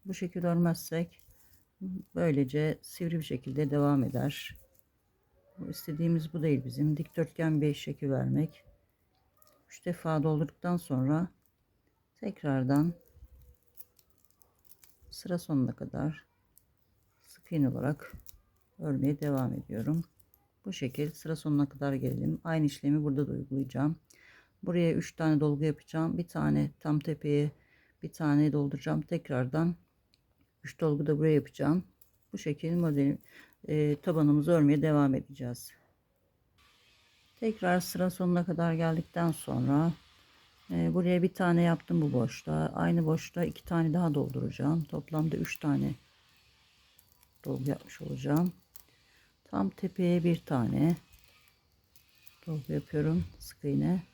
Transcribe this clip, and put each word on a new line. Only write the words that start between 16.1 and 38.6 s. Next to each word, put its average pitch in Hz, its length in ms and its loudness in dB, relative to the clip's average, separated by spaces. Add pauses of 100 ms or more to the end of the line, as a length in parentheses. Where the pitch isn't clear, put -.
sık - 260 -20
iğne 147 180 2
olarak 127 440 -4 (680)
örmeye 143 420 -2
devam 135 320 0
ediyorum. 143 500 -4 (640)
Bu 196 80 -8
şekil 143 380 -6
sıra 156 240 -8
sonuna 143 340 0
kadar 143 240 -4
gelelim. 127 500 -2
Aynı 160 220 0
işlemi 143 380 0
burada 143 240 0
da - 40 -6
uygulayacağım. 135 640 -2 (680)
Buraya 170 300 2
üç - 220 -4
tane 156 240 2
dolgu 147 240 2
yapacağım. 160 540 -2
Bir 175 100 -4
tane 147 520 0
tam 151 200 0
tepeye, 147 520 0 (520)
bir - 100 -10
tane 147 400 4
dolduracağım. 147 480 -2
Tekrardan 156 760 0 (880)
üç - 160 -18
dolgu 151 260 0
da 147 140 2
buraya 156 140 4
yapacağım. 147 500 2 (500)
Bu 202 40 -8
şekilde 160 380 -4
modeli, 147 420 2 (500)
e, 147 340 2
tabanımızı 151 500 4
örmeye 151 300 6
devam 147 340 4
edeceğiz. 123 560 -8 (1700)
Tekrar 185 400 2
sıra 180 300 -2
sonuna 175 360 2
kadar 170 280 0